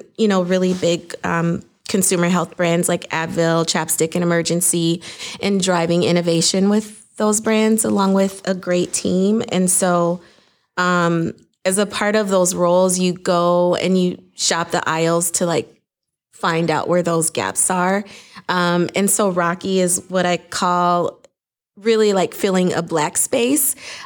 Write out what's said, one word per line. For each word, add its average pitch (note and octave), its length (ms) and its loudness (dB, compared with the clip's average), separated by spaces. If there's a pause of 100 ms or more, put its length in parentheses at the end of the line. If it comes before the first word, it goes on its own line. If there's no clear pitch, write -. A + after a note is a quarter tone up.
(180)
you A3 100 2
know, F#3+ 140 2
really F#3 320 0
big, E3+ 400 -2 (100)
um, E3+ 400 -2 (240)
consumer F3+ 400 0
health F3+ 300 0
brands E3+ 320 0
like F3 220 -4
Advil, E3 540 0
Chapstick, D#3+ 500 -2
and F3 100 0
Emergen-C, E3+ 760 0 (380)
and G3 240 0
driving E3+ 400 2
innovation E3+ 680 2
with - 480 -4
those G#3+ 220 0
brands A3 460 2
along G3+ 280 2
with G3 340 0
a F#3+ 80 -2
great F3+ 360 -2
team. F#3+ 580 0
And F#3 200 0
so, F3 520 0 (540)
um, E3+ 580 0 (340)
as F#3+ 100 0
a G#3 80 2
part G#3 300 -2
of G#3+ 140 0
those F3+ 260 2
roles, F3+ 420 2
you F3+ 160 2
go F3 600 2
and F#3 260 0
you F3+ 160 0 (180)
shop E3 360 -2
the F3 180 0
aisles E3 420 0
to, - 140 -2
like, E3+ 220 -2 (680)
find E3 380 0
out D3+ 160 -2
where F3 160 2
those E3 260 0
gaps - 400 -2
are. F#3 340 0 (440)
Um, F3 480 0
and G3 140 0
so G3+ 200 0
Rocky F3+ 500 -2
is F3+ 280 0
what F3+ 180 -2
I F3 120 0
call F3 840 0 (580)
really, G#3+ 360 2
like, F#3 200 0
filling F#3 400 0
a D#3+ 80 -2
Black E3 360 -4
space - 580 0 (300)